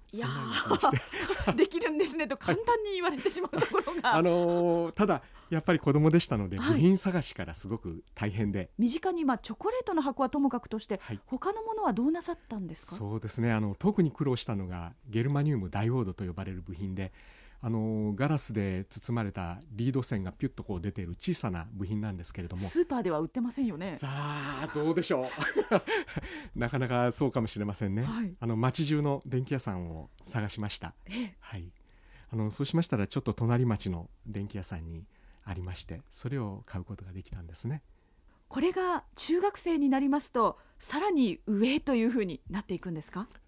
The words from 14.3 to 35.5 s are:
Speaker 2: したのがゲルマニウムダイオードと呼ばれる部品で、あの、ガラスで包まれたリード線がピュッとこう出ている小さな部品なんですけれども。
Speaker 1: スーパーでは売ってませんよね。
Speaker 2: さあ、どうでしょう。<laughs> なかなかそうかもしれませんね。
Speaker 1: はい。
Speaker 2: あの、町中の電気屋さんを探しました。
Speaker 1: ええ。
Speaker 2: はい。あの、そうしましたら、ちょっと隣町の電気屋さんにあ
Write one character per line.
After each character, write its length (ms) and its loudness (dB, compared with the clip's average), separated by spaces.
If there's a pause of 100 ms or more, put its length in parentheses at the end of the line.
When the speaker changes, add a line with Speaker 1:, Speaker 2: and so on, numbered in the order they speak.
Speaker 2:
し 100 -4
た 100 -2
の 120 -4
が 260 -6 (140)
ゲ 140 0
ル 60 2
マ 140 2
ニ 100 2
ウ 60 2
ム 100 -2
ダ 160 0
イ 60 2
オ 100 2
ー 60 2
ド 80 -4
と 100 -6
呼 80 -4
ば 120 -6
れ 80 -6
る 100 -8
部 100 -10
品 220 -6
で、 180 -6 (480)
あ 100 -2
の、 440 0
ガ 140 0
ラ 80 2
ス 160 -4
で 380 0
包 260 -4
ま 80 0
れ 80 -4
た 260 -6 (120)
リ 180 -2
ー 40 0
ド 100 0
線 200 -2
が 100 -4
ピ 160 -4
ュ 20 -2
ッ 20 -20
と 120 -12
こ 120 -4
う 60 -4
出 100 -4
て 80 -6
い 60 -4
る 60 -6
小 200 -4
さ 180 -2
な 220 -4
部 140 -4
品 140 -2
な 100 -2
ん 60 -6
で 80 -10
す 100 -10
け 80 -6
れ 60 -6
ど 80 -6
も。 60 -2
Speaker 1:
ス 200 2
ー 40 2
パ 100 -4
ー 60 0
で 80 0
は 100 0
売 60 -2
っ 20 -4
て 120 -4
ま 120 -2
せ 100 -2
ん 40 2
よ 120 -2
ね。 180 -6
Speaker 2:
さ 140 -6
あ、 640 -4
ど 180 2
う 20 4
で 80 2
し 120 0
ょ 80 2
う。 60 -4 (640)
<laughs> 640 -4
な 100 2
か 100 0
な 100 0
か 220 4
そ 160 0
う 40 2
か 100 0
も 60 2
し 120 -4
れ 60 0
ま 100 -2
せ 140 -2
ん 60 0
ね。 80 0
Speaker 1:
は 200 -2
い。 160 -4
Speaker 2:
あ 80 -4
の、 100 0
町 280 2
中 160 2
の 240 0
電 220 -2
気 80 -2
屋 60 -2
さ 120 -4
ん 200 -4
を 180 -10 (100)
探 300 -4
し 100 -8
ま 80 -2
し 100 -8
た。 160 -10 (120)
Speaker 1:
え 160 -6
え。 180 -8
Speaker 2:
は 160 -14
い。 160 -12 (580)
あ 60 -6
の、 140 0
そ 140 -2
う 20 -6
し 100 0
ま 60 4
し 60 -2
た 100 0
ら、 80 2
ち 100 -4
ょ 40 0
っ 20 -8
と 100 0
隣 320 2
町 240 0
の 220 -6 (160)
電 200 -6
気 120 -8
屋 40 -6
さ 140 -8
ん 100 -8
に 200 -10 (360)
あ 120 -8